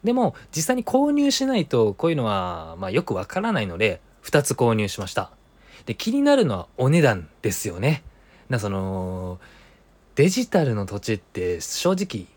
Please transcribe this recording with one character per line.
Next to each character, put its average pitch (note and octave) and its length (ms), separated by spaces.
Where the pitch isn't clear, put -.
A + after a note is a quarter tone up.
で A#3 100
も、 A#3 220
実 D#3 60
際 B3 140
に B3 100
購 C#4 240
入 C#4+ 220
し C4+ 160
な C4 100
い D#3+ 80
と A2 300
こ E3 140
う - 20
い - 20
う D3+ 40
の B2 80
は、 F2 520
ま C3 120
あ、 - 20
よ F3+ 100
く A2 140
わ F#2 100
か - 160
ら A3+ 100
な D3+ 100
い G#2 40
の E2+ 140
で、 G2+ 200
二 - 220
つ - 100
購 A#2 220
入 G#2+ 140
し - 100
ま F#2+ 80
し - 80
た。 G2 160
で、 A2 80
気 - 160
に C#4 100
な C#4+ 140
る A#3+ 100
の A2+ 100
は F2+ 120
お B2+ 120
値 E3 120
段 G#2 260
で G#2+ 100
す - 160
よ F2 120
ね。 D3 240
な、 B2 120
そ G#2 100
の、 F#2 720
デ D#3 160
ジ A#3 200
タ F3 140
ル B2 120
の G2+ 100
土 G2+ 140
地 - 140
っ G2+ 40
て F2+ 440
正 - 320
直 F#3 440